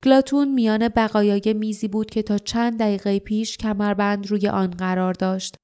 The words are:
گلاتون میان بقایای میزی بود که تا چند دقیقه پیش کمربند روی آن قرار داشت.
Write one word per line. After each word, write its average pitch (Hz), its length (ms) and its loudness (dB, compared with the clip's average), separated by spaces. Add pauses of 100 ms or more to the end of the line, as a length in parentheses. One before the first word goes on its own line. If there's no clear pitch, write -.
گلاتون 269 500 4
میان 226 340 2
بقایای 214 680 2
میزی 214 320 -4
بود 214 220 -4
که 214 120 -2
تا 208 160 -2
چند 233 400 -2
دقیقه 202 400 0
پیش 214 380 -4
کمربند 202 680 0
روی 202 220 0
آن 190 220 0
قرار 185 440 -2
داشت. 190 500 -4